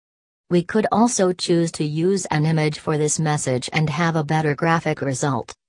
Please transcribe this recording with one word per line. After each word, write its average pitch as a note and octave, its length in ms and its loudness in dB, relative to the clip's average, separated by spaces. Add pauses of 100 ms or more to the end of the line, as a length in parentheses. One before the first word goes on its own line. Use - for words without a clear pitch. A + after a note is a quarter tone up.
(520)
We F3 100 4
could G#3+ 300 0
also G3+ 420 2
choose E3+ 380 0
to - 120 -6
use E3 420 0
an D3+ 200 0
image D#3 320 0
for D#3+ 220 -2
this D3+ 180 0
message D3 560 -2
and D#3 160 2
have E3 260 0
a D#3 80 0
better D#3 300 0
graphic E3 480 0
result. C3+ 500 -2 (180)